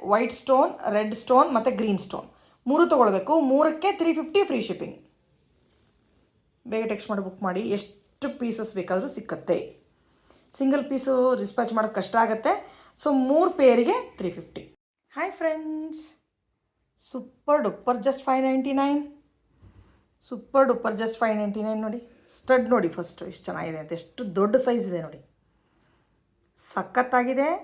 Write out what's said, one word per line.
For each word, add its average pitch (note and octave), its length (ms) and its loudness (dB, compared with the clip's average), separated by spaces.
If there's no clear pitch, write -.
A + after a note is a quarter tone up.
ವೈಟ್ A3+ 300 0
ಸ್ಟೋನ್, C4+ 280 4
ರೆಡ್ G#3+ 260 -2
ಸ್ಟೋನ್ B3+ 340 6
ಮತ್ತು A3+ 140 2
ಗ್ರೀನ್ G#3 260 0
ಸ್ಟೋನ್ - 220 -10
ಮೂರು D#4 220 6
ತೊಗೊಳ್ಬೇಕು. A3 420 4
ಮೂರಕ್ಕೆ D#4 400 2
ತ್ರೀ E4 180 2
ಫಿಫ್ಟಿ D#4+ 300 0
ಫ್ರೀ C4 100 -2
ಶಿಪ್ಪಿಂಗ್. - 280 -8
ಬೇಗ A3 180 -2
ಟೆಕ್ಸ್ಟ್ G3+ 200 -8
ಮಾಡಿ G3 160 -4
ಬುಕ್ F#3 200 -12
ಮಾಡಿ, F#3 160 -2
ಎಷ್ಟು - 500 -12
ಪೀಸಸ್ A3+ 380 -6
ಬೇಕಾದರೂ F#3+ 360 -2
ಸಿಕ್ಕತ್ತೆ. - 420 -4
ಸಿಂಗಲ್ C4+ 320 0
ಪೀಸು C4+ 220 -2
ಡಿಸ್ಪ್ಯಾಚ್ A3+ 340 -4
ಮಾಡೋದು A3 240 -2
ಕಷ್ಟ - 140 -8
ಆಗುತ್ತೆ. A3 280 0
So D4+ 60 0
ಮೂರು E4+ 200 4
ಪೇರಿಗೆ B3 360 6
ತ್ರೀ F3+ 200 -4
ಫಿಫ್ಟಿ. - 240 -16
ಹಾಯ್ F4 240 -6
ಫ್ರೆಂಡ್ಸ್, D#4 640 -6
ಸೂಪರ್ D4 560 0
ಡೂಪರ್ A#3+ 400 -2
just C4 220 0
ಫೈವ್ C4 200 2
ನೈಂಟಿ C4 340 0
ನೈನ್. C#4+ 180 2
ಸೂಪರ್ C4+ 420 2
ಡೂಪರ್ A3+ 300 0
just A3+ 220 -4
ಫೈವ್ A3 180 2
ನೈಂಟಿ G#3 260 -4
ನೈನ್ A3 200 -4
ನೋಡಿ. A3+ 140 -8
ಸ್ಟಡ್ B3 380 2
ನೋಡಿ F#3+ 220 2
ಫಸ್ಟು - 340 -10
ಎಷ್ಟು - 180 -20
ಚೆನ್ನಾಗಿದೆ D#3+ 340 -8
ಅಂತ, D#3 180 -10
ಎಷ್ಟು - 220 -14
ದೊಡ್ಡ G#3 180 4
ಸೈಜ್ A#3+ 240 0
ಇದೆ F3 160 -4
ನೋಡಿ, - 140 -18
ಸಖತ್ತಾಗಿದೆ. B3+ 760 0